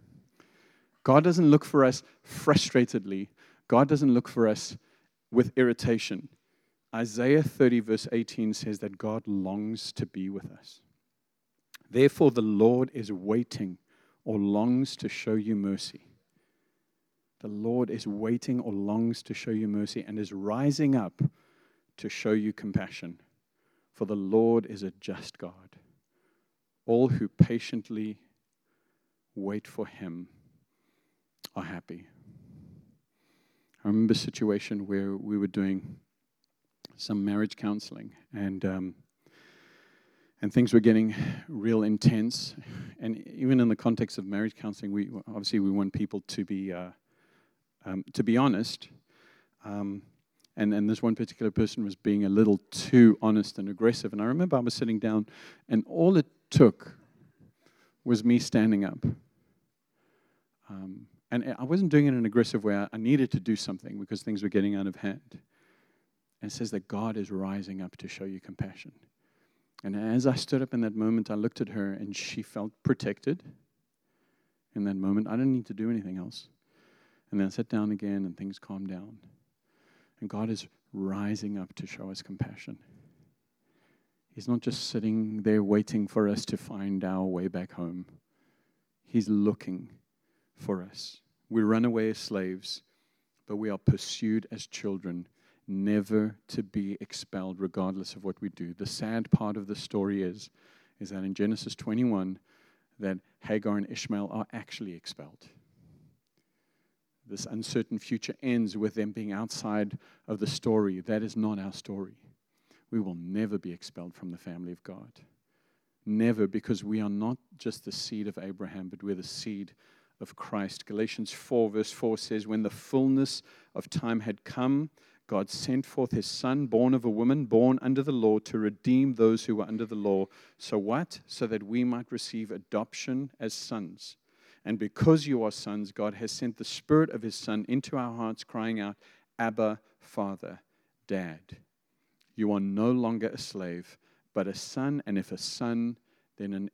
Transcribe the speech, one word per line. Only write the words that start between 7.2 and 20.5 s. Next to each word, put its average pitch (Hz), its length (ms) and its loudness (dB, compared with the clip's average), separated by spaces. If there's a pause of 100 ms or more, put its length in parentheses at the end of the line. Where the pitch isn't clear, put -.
thirty, 123 380 4
verse 110 300 0
eighteen 113 420 0
says 104 260 -6
that 101 180 -8
God 110 300 -6
longs 104 640 -4
to - 120 -4
be 95 240 -6
with 98 220 -10
us. - 300 -20 (1080)
"Therefore, 139 420 6
the 117 100 2
Lord 113 520 6
is 107 180 -6
waiting 101 680 -2 (480)
or 107 120 -2
longs 110 600 2
to - 100 -4
show - 280 -2
you 110 200 0
mercy." 98 520 -4 (1300)
The - 80 -12
Lord 110 420 0
is - 160 -6
waiting 113 540 -2
or 117 140 -4
longs 107 500 0
to - 100 -8
show - 180 -6
you 107 180 0
mercy 104 340 -2
and 107 160 -8
is 104 140 -6
rising 135 640 2